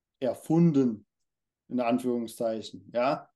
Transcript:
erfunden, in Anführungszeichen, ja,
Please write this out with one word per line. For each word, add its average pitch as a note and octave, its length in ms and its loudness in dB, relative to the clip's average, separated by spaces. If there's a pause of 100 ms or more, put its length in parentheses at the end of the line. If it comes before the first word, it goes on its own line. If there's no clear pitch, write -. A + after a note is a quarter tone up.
(180)
erfunden, C3+ 880 2 (600)
in B2 120 -4
Anführungszeichen, A#2 1120 -4
ja, B2 440 -2